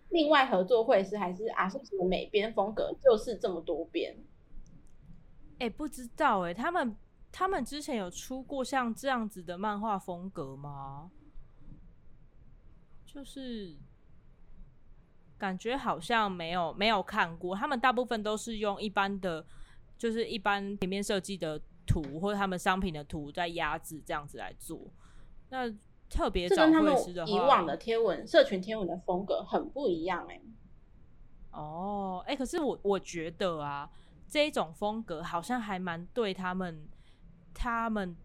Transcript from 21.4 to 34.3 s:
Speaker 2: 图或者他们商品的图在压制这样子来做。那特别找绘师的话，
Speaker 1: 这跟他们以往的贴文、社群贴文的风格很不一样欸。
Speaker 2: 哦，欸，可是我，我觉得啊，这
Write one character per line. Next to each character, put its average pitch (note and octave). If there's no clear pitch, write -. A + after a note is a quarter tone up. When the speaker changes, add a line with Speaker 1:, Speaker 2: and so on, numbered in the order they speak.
Speaker 2:
图 D3+
或 G3+
者 G#3
他 G3+
们 F#3
商 F#3+
品 F#3+
的 D3
图 D3
在 F3
压 E3
制 D#3
这 -
样 D3
子 -
来 G2
做。 -
那 B3
特 E4
别 F3+
找 D#4+
绘 D#4
师 F3+
的 F3
话， -
Speaker 1:
这 -
跟 -
他 -
们 -
以 G3
往 F3+
的 D3+
贴 A3+
文、 F3
社 D#4
群 G3
贴 A3
文 G#3
的 E3+
风 F#3
格 G3
很 G#3+
不 C4
一 E3
样 F3
欸。 -
Speaker 2:
哦， F#3
欸， C4+
可 C4
是 E4
我， B3
我 G3
觉 E3
得 E3+
啊， C#3+
这 D4+